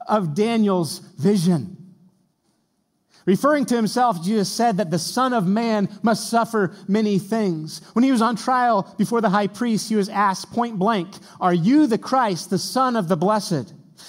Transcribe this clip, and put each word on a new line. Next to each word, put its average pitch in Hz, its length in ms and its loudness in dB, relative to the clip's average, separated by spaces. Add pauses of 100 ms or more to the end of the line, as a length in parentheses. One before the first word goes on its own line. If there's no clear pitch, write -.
of 185 280 0
Daniel's 208 640 0
vision. 175 800 0 (1500)
Referring 269 420 2
to 240 100 0
himself, 226 460 0
Jesus 196 280 0
said 226 260 0
that 175 140 -2
the 170 80 0
Son 254 340 -2
of 220 140 0
Man 214 420 0 (140)
must 208 260 0
suffer 226 460 0 (140)
many 208 300 2
things. 175 640 -4 (140)
When 226 80 2
he 269 100 4
was 233 80 2
on 233 160 0
trial 247 640 0
before 226 240 0
the 214 80 2
high 208 160 2
priest, 220 420 -4
he 220 80 0
was 202 140 0
asked 196 420 -2
point 233 260 -2
blank, 196 300 0 (320)
"Are 180 140 4
you 254 320 4
the 233 100 0
Christ, 226 540 -2
the 190 80 0
Son 254 380 -2
of 185 120 -2
the 185 80 0
Blessed?" 180 560 -2 (360)